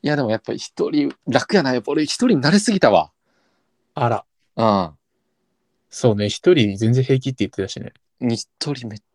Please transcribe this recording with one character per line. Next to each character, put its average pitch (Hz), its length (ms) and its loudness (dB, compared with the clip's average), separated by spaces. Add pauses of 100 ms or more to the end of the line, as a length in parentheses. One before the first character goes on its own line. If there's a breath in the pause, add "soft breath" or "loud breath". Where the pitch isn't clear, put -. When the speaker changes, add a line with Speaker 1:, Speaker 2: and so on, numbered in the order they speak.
Speaker 1:
い - 60 -4
や、 151 80 2
で 143 80 -2
も 110 80 -2
や 113 60 0
っ - 40 -8
ぱ - 120 -8
一 - 360 -6
人、 143 240 -2 (140)
楽 - 280 -2
や 175 80 4
な。 131 100 0
や 123 60 0
っ - 20 -6
ぱ 143 100 -8
俺 156 120 0
一 147 120 -6
人 247 140 0
に 208 120 4
慣 143 100 2
れ 202 80 6
す 214 120 -2
ぎ 190 80 0
た 117 120 6
わ。 80 200 2 (840)
Speaker 2:
あ 131 120 -2
ら。 113 180 -2 (300)
Speaker 1:
う 113 80 -2
ん。 98 280 0 (960)
Speaker 2:
そ - 220 2
う 104 40 2
ね。 104 140 -2
一 - 240 2
人 104 240 2
全 110 160 2
然 127 100 2
平 135 160 2
気 135 120 -6
っ - 20 -8
て 104 120 -4
言 - 20 -8
っ - 40 -10
て - 100 -8
た 95 60 -4
し - 120 -12
ね。 - 140 -14 (260)
Speaker 1:
一 120 280 -4 (260)
人 123 140 -10
め 107 100 -12
っ - 20 -16 (160)